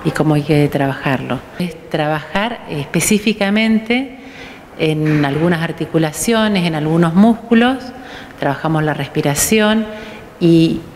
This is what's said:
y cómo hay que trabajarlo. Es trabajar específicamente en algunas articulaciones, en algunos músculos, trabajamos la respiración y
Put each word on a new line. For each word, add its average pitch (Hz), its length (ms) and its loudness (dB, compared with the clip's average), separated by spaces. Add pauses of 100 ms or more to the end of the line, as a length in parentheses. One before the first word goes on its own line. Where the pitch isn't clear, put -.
y 156 80 -2
cómo 151 240 2
hay 147 80 0
que 147 240 4
trabajarlo. 135 720 -2 (200)
Es 175 300 -6
trabajar 156 800 -4
específicamente 214 1500 0 (600)
en 156 460 2
algunas 160 380 0
articulaciones, 170 1040 0
en 160 100 0
algunos 160 380 2
músculos, 233 640 4 (640)
trabajamos 151 440 0
la 151 100 0
respiración 185 920 0 (540)
y 165 420 4 (140)